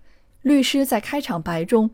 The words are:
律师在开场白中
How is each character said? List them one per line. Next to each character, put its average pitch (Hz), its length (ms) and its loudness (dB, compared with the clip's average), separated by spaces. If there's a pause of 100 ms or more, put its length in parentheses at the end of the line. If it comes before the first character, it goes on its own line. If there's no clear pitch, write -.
(420)
律 277 200 4
师 269 220 0
在 247 160 -2
开 - 180 -8
场 170 240 -6
白 165 220 -4
中 220 300 2